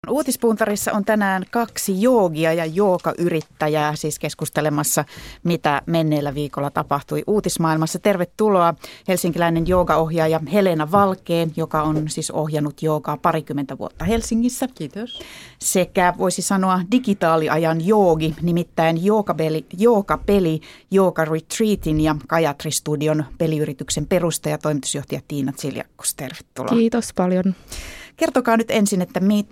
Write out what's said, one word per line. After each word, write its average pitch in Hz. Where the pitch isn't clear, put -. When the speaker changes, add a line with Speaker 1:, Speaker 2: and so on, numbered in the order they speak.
Speaker 1:
Uutispuntarissa 220
on 202
tänään 196
kaksi 208
joogia 175
ja 165
joogayrittäjää 160
siis 151
keskustelemassa, 151
mitä 160
menneellä 151
viikolla 143
tapahtui 147
uutismaailmassa. 165
Tervetuloa 180
helsinkiläinen 170
joogaohjaaja 160
Helena 170
Valkeen, 180
joka 156
on 156
siis 156
ohjannut 151
joogaa 151
parikymmentä 143
vuotta 113
Helsingissä. 233
Speaker 2:
Kiitos. 202
Speaker 1:
Sekä 180
voisi 185
sanoa 190
digitaaliajan 165
joogi, 165
nimittäin 165
joogabeli-, 165
joogapeli, 196
Jooga 185
Retreatin 160
ja 156
Kajatri 160
Studion 151
peliyrityksen 151
perustaja, 156
toimitusjohtaja 143
Tiina 135
Tsiljakkus. -
Tervetuloa. -
Speaker 3:
Kiitos 226
paljon. 185
Speaker 1:
Kertokaa 247
nyt 226
ensin, 202
että 180
mi-, 202